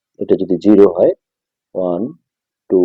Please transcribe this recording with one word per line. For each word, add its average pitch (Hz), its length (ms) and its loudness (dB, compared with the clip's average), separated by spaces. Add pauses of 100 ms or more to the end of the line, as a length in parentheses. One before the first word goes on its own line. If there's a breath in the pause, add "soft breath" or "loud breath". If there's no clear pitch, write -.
(220)
এটা 95 200 -2
যদি 90 140 -4 (100)
জিরো 101 200 6 (100)
হয়, 120 180 0 (600)
ওয়ান, 90 260 -6 (680)
টু, 90 160 2